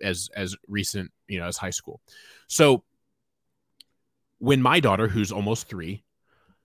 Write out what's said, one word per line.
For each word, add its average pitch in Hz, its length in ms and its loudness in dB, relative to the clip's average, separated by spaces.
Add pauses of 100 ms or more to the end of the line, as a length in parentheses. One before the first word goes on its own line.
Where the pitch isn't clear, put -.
as, 92 340 -6
as 98 220 -8 (100)
recent, 101 460 -6 (140)
you 95 120 -8
know, 87 80 -6
as 87 100 -8
high 92 140 -8
school. - 300 -12 (480)
So 143 340 4 (1600)
when 131 240 2
my 147 180 4
daughter, 110 260 4
who's 104 240 0
almost 104 380 -4
three, 92 340 -10 (640)